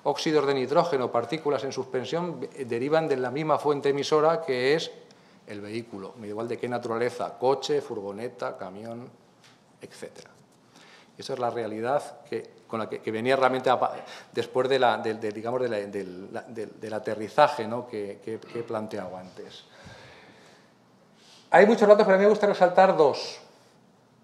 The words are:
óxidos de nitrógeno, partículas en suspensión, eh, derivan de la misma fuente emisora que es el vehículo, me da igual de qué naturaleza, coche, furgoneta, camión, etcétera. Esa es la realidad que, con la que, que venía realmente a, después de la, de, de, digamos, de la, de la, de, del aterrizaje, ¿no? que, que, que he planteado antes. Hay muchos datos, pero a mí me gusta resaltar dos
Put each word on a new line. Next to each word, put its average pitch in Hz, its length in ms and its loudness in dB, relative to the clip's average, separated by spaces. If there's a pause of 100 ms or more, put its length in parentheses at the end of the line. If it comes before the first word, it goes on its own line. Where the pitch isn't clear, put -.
óxidos 147 420 2
de 139 80 2
nitrógeno, 135 580 2
partículas 131 520 -2
en 131 80 -6
suspensión, 131 800 -6
eh, 139 100 -10
derivan 143 440 0
de 135 100 0
la 127 120 -4
misma 143 280 0
fuente 143 320 0
emisora 151 500 2
que 131 340 0
es 165 160 -2 (540)
el 101 160 -14
vehículo, 104 580 -10
me 104 100 -12
da - 20 -8
igual 113 160 -6
de 120 100 -6
qué 120 120 -6
naturaleza, 117 680 -4
coche, 139 440 0
furgoneta, 117 760 -8
camión, 113 540 -14 (680)
etcétera. - 500 -18 (880)
Esa 120 140 -12
es 127 80 -6
la 120 100 0
realidad 113 680 -4 (100)
que, - 180 -6 (200)
con 113 100 -4
la 107 100 -6
que, - 140 -10
que 110 80 -4
venía 117 240 0
realmente 131 340 2
a, 123 100 4 (540)
después 127 360 -2
de 135 100 4
la, 117 200 4
de, 110 160 -4
de, 110 180 -6
digamos, 113 280 -4
de 123 80 0
la, 110 100 -2
de 101 260 -6 (260)
la, 113 120 -10
de, 113 240 -12
del 107 280 -12
aterrizaje, 110 720 0
¿no? 117 220 -8
que, 101 360 -10
que, 110 140 -8
que - 220 -12
he - 20 -6
planteado 104 540 -8
antes. - 480 -18 (1900)
Hay 185 160 10
muchos 226 220 6
datos, 208 160 10
pero 190 100 6
a 190 40 6
mí 196 60 4
me 208 60 8
gusta 208 160 2
resaltar 190 500 6
dos 139 440 2 (840)